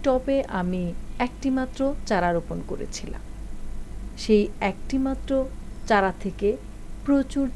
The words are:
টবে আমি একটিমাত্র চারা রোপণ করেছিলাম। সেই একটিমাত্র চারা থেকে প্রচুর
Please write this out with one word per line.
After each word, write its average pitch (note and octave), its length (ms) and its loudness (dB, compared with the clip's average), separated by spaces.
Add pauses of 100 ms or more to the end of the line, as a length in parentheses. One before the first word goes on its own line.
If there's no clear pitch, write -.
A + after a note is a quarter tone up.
টবে C4+ 360 2 (220)
আমি F3+ 240 0 (360)
একটিমাত্র C4 600 -2 (260)
চারা F3 260 4
রোপণ E3+ 260 0 (100)
করেছিলাম। - 560 -6 (960)
সেই G#3 260 6 (200)
একটিমাত্র C4+ 680 0 (560)
চারা G3 320 6
থেকে G3+ 300 0 (540)
প্রচুর C#4 420 2 (100)